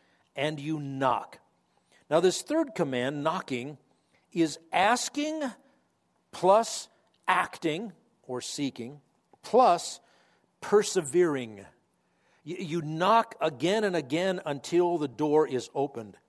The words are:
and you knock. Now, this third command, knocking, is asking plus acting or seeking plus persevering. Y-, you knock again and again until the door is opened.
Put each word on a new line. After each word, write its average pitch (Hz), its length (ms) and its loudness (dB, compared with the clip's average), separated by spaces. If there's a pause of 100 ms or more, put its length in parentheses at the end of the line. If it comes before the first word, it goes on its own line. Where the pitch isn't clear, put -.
(360)
and 151 240 -4
you 151 200 -4
knock. 135 600 -2 (720)
Now, 156 100 4
this 175 220 2
third 302 320 -2
command, 143 500 -2
knocking, 143 540 -4 (540)
is 156 280 0 (120)
asking 285 720 0 (880)
plus 208 580 2 (380)
acting 180 640 -2 (360)
or 123 140 -6
seeking 135 600 -8 (400)
plus 208 580 4 (640)
persevering. 147 1040 0 (800)
Y-, 165 140 -10
you 170 220 -4
knock 180 600 2
again 160 420 0
and 190 120 0
again 170 500 -2
until 170 520 0
the 151 100 -2
door 147 400 2
is 127 260 -4
opened. 120 440 -6 (120)